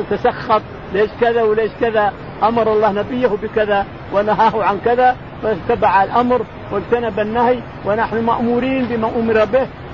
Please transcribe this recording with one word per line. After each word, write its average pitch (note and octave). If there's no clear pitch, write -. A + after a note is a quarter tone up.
تسخط، G#3+
ليش G#3
كذا A#3
وليش G#3+
كذا، G#3+
أمر A3
الله G#3+
نبيه A#3
بكذا G#3
ونهاه G#3
عن G3
كذا، B3+
فاتبع G3
الأمر A#3+
واجتنب G#3+
النهي، A#3
ونحن A3
مأمورين A#3+
بما A3+
أمر A3+
به A#3